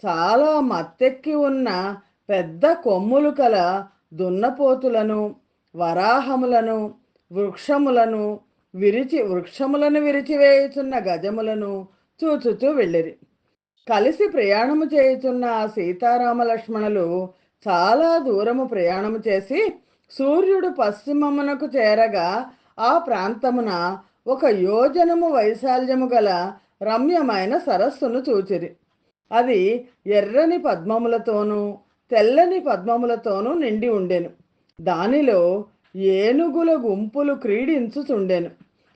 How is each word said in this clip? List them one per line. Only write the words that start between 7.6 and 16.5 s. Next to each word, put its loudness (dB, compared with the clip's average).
విరిచి, 0
వృక్షములను -2
విరిచివేయుచున్న 2
గజములను -4
చూచుచూ 0
వెళ్ళిరి. 0
కలిసి 2
ప్రయాణము 0
చేయుచున్న 2
ఆ -2
సీతారామ 0
లక్ష్మణులు -2